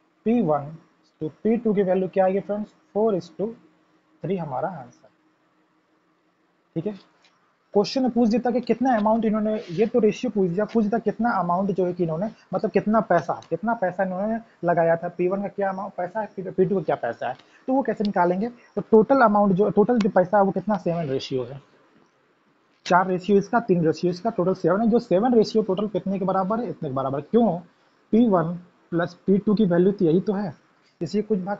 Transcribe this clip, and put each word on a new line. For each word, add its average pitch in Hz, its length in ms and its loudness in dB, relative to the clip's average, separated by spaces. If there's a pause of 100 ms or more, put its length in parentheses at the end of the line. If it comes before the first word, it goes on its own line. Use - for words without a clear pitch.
(260)
P 233 160 2
one 151 300 -2 (500)
to 156 80 -6 (140)
P 220 140 2
टू 226 160 0
की 196 100 2
value 185 240 0
क्या 185 180 2
आएगी 190 140 0
friends, 202 340 -6 (220)
four 220 180 2
is 170 180 -4
to 220 200 -6 (720)
three 175 160 -4
हमारा 143 300 -6
answer। 139 400 -16 (1700)
ठीक 165 120 -6
है, 214 60 -6 (800)
क्वेश्चन 208 280 0
में 254 100 0
पूछ 233 180 2
देता 240 220 0
कि 240 100 -2
कितना 240 360 0
amount 220 280 0
इन्होंने, 214 280 0 (180)
ये 185 140 0
तो 233 140 0
रेशियो 214 320 0
पूछ 190 180 0
दिया, 196 160 -2
पूछ 220 180 0
देता 208 160 0
कितना 220 320 -2
amount 185 400 -2
जो 185 140 0
है 180 80 -2
कि 180 100 -4
इन्होंने, 165 260 -4 (240)
मतलब 170 180 -2
कितना 214 300 2
पैसा, 170 320 0 (160)
कितना 208 240 -4
पैसा 185 300 -2
इन्होंने 202 360 -4 (240)
लगाया 170 320 2
था, 175 140 -4
पी 180 180 -2
वन 196 140 -2
का 196 60 -6
क्या 196 220 -4
amount 190 240 -8
पैसा 180 280 -6
है, 190 300 -10
पी 190 140 2
टू 190 100 0
का 185 60 0
क्या 151 140 -2
पैसा 117 340 -6
है, 127 60 -8 (320)
तो 262 60 0
वो 269 80 2
कैसे 214 220 -4
निकालेंगे? 190 460 0
तो - 320 -10
total 226 400 6
amount 208 320 4
जो, 202 160 2
total 214 300 4
जो 202 100 2
पैसा 185 280 2
है 196 60 6
वो 196 80 2
कितना 196 260 -2
सेम 170 220 -4 (100)
रेशियो 131 340 -4
है, 131 180 -12 (1200)
चार 180 220 4
रेशियो 185 300 0
इसका, 202 220 0
तीन 175 260 0
रेशियो 160 260 0
इसका, 175 180 -6
total 185 260 0
seven 180 260 0
है। 233 80 2
जो 233 120 4
seven 240 340 0
ratio 214 280 2
total 202 260 -2
कितने 190 300 -4
के 190 60 -4
बराबर 190 340 -2
है? 220 100 -6
इतने 151 200 -8
के 127 60 -6
बराबर। 135 260 -2
क्यों? 208 360 2 (560)
P 233 160 4
one 175 240 2 (380)
plus 170 220 -2 (120)
P 196 120 4
टू 202 180 2
की 214 100 4
वैल्यू 180 260 4
तो 196 140 0
यही 165 160 4
तो 202 120 -2
है, 190 200 -6 (480)
इसी 196 200 -2
कुछ 208 180 -2
भाग 202 200 -6